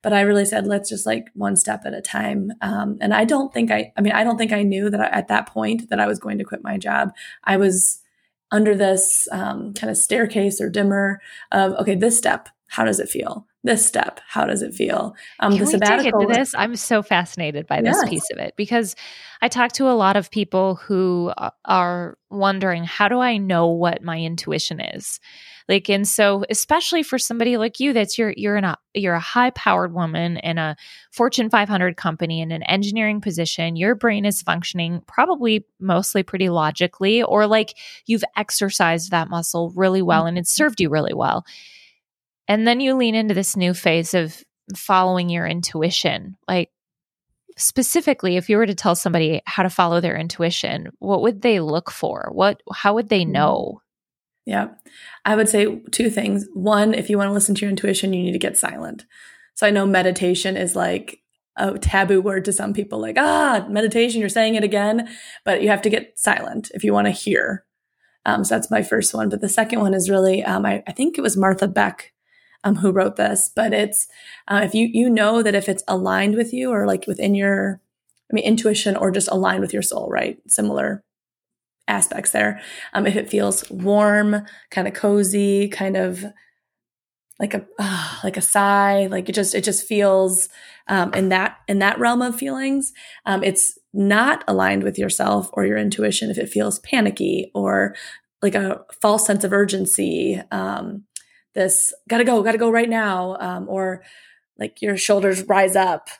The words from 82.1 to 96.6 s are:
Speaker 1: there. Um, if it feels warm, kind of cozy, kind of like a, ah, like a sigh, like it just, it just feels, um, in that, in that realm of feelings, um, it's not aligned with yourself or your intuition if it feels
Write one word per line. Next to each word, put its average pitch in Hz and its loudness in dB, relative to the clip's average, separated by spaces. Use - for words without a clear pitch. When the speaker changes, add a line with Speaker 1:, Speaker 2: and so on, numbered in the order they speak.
Speaker 1:
there. 104 -2
Um, 101 0
if 101 0
it - -4
feels 202 0
warm, 208 2
kind 190 -4
of 196 -8
cozy, 202 2
kind 196 -4
of 185 -4
like 208 -2
a, 202 -4
ah, 180 -6
like 240 -4
a 185 -4
sigh, 202 4
like 185 -4
it - -6
just, 196 0
it 196 0
just 190 -2
feels, 190 2
um, 185 0
in 190 2
that, 185 0
in 202 2
that 196 2
realm 240 2
of 240 -2
feelings, 269 -4
um, 196 0
it's - 0
not 202 2
aligned 190 2
with 196 -4
yourself - 0
or 98 0
your 104 0
intuition 107 -2
if 196 -4
it - -6
feels 208 -2